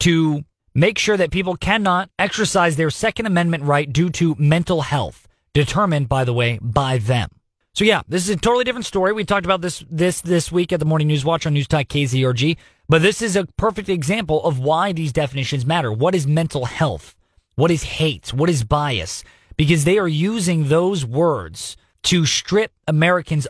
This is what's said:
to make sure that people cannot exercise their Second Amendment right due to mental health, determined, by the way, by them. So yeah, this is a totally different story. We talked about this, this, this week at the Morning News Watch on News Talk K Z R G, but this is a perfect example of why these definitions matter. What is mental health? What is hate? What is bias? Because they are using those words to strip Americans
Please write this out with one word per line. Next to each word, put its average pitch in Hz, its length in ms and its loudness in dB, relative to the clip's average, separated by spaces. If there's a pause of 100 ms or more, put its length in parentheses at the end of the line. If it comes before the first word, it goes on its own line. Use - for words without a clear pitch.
to 160 440 2 (300)
make 190 240 2
sure 208 180 2
that 170 140 0
people 180 260 -2
cannot 190 600 0
exercise 180 580 0
their 156 140 0
Second 220 360 -4
Amendment 170 380 0
right 143 280 0
due 165 180 2
to 165 280 0
mental 160 440 2
health, 127 460 -4 (240)
determined, 151 560 0
by 135 160 0
the 127 80 0
way, 120 280 0
by 131 380 0
them. 113 320 0 (420)
So 202 120 -2
yeah, 208 240 2
this 180 140 -2
is 196 80 -4
a 196 60 0
totally 240 280 0
different 247 220 -6
story. 190 260 0
We 214 120 -4
talked 202 200 -2
about 185 160 0
this, 175 300 -8
this, 165 320 0
this 170 280 0
week 175 220 0
at 165 80 -2
the 156 60 -2
Morning 156 220 2
News 143 160 0
Watch 165 220 0
on 151 60 0
News 143 160 0
Talk 147 200 0
K 143 180 0
Z 131 180 0
R 127 80 2
G, 143 240 0 (320)
but 160 140 4
this 208 180 2
is 202 160 -2
a 190 100 0 (100)
perfect 202 320 -2
example 165 560 -2
of 151 140 0
why 160 340 0
these 160 200 -4
definitions 135 540 -2
matter. 147 260 0
What 151 220 2
is 147 120 0
mental 151 380 0
health? 120 500 -4 (400)
What 160 160 4
is 160 120 0
hate? - 500 -4
What 147 160 2
is 139 160 0
bias? 139 600 -2 (320)
Because 156 280 4
they 185 140 4
are 185 100 0
using 165 600 0
those 170 380 2
words 120 720 -2 (240)
to 170 240 2
strip 214 460 0 (140)
Americans 160 640 2